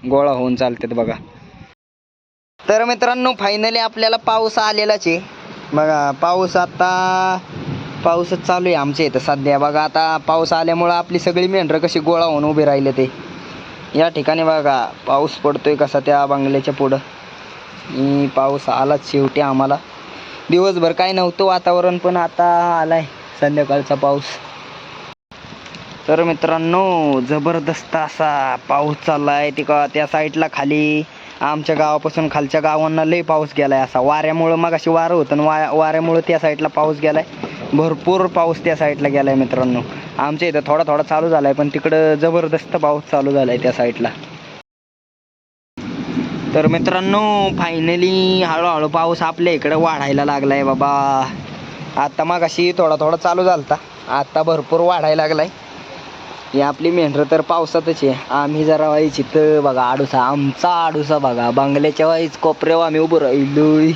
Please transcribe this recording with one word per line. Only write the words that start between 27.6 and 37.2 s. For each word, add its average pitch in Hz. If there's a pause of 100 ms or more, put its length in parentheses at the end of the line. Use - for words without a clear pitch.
असा 151 (140)
पाऊस 147 (100)
चाललाय. 147
तिका-, 147
त्या 151
साईडला 156
खाली 151 (380)
आमच्या 151
गावापासून 151
खालच्या 147
गावांना 156
लय 170
पाऊस 156
गेलाय 139
असा 131
वाऱ्यामुळं. 156
मगाशी 165
वारं 165
होतं 147
आणि 151
वा-, 156
वाऱ्यामुळं 160
त्या 165
साईडला 156
पाऊस 151
गेलाय, 151 (500)